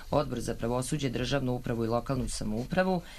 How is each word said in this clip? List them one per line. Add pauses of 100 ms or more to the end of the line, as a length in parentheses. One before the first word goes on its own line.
(120)
Odbor
za
pravosuđe,
državnu
upravu
i
lokalnu
samoupravu (180)